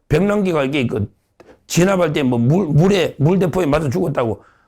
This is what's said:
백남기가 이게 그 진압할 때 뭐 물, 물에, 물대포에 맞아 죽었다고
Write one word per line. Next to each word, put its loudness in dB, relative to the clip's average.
백남기가 0
이게 -2
그 -4
진압할 0
때 -2
뭐 0
물, 2
물에, 2
물대포에 0
맞아 0
죽었다고 -4